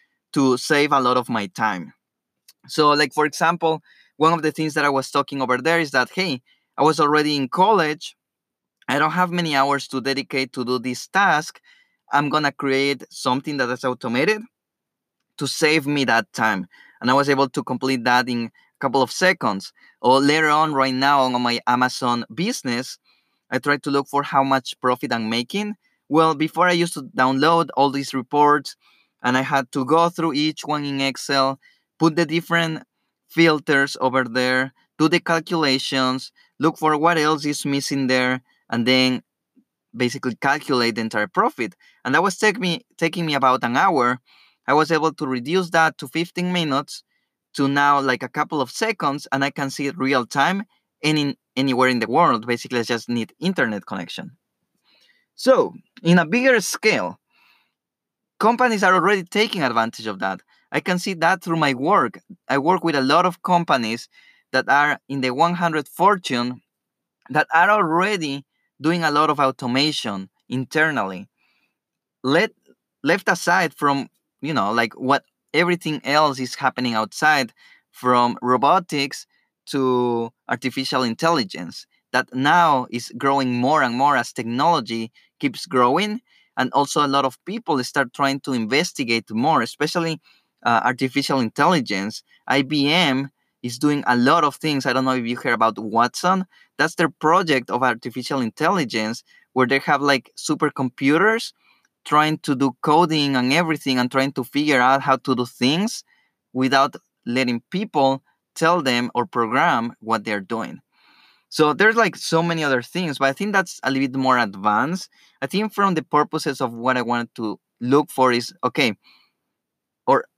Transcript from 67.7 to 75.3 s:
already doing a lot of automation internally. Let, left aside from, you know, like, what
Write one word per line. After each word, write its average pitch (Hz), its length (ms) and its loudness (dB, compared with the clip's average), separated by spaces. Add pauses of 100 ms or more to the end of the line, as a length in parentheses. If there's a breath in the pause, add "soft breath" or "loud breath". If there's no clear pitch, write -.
already 170 760 0 (340)
doing 165 240 0
a 151 60 2
lot 151 180 4
of 143 100 0
automation 127 920 -2 (180)
internally. 123 800 -2 (920)
Let, 165 300 0 (500)
left 175 260 0
aside 180 460 0
from, 139 340 -2 (320)
you 151 140 -6
know, 104 180 0
like, 117 220 0
what 135 300 0 (300)